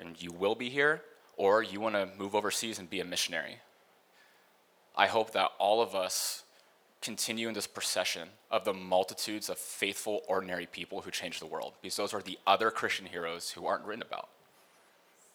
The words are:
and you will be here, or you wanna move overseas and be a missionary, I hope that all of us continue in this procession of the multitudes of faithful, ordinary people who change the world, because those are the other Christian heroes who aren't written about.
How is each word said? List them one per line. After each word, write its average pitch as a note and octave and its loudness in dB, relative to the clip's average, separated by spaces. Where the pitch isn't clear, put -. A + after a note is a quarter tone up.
and E2+ -12
you F2 -8
will G2 2
be B2 -4
here, D3 2
or G2+ 6
you G2 -6
wanna G#2+ 2
move G2 -2
overseas G#2 0
and F2+ -10
be F#2+ -4
a F2 -2
missionary, F2 -4
I G2+ 8
hope G#2+ 2
that F#2+ 4
all G#2+ 6
of G2 -2
us - -2
continue A2+ -2
in A2 -4
this G2+ -4
procession F#2 -2
of A2 2
the G#2 2
multitudes F#2+ 0
of F#2 -6
faithful, - -2
ordinary F#2 -2
people F2 -10
who F#2 -12
change E2+ -6
the D#2+ -10
world, D#2 -6
because F#2 -8
those G#2 -2
are G2 -4
the F2+ -10
other G2 6
Christian G2 -2
heroes E2+ -6
who F2 -8
aren't G2 2
written G#2 -6
about. - -8